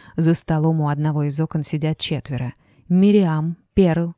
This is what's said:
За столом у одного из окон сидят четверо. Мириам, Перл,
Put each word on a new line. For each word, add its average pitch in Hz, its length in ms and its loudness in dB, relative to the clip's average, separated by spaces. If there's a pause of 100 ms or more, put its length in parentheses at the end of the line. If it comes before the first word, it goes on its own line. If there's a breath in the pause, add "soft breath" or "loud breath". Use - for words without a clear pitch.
(180 loud breath)
За 165 160 2
столом 160 480 0
у 147 60 -2
одного 147 340 -2
из 147 180 -4
окон 160 220 -4
сидят 156 380 -4
четверо. 127 560 -6 (340 soft breath)
Мириам, 175 680 2 (180)
Перл, 170 420 2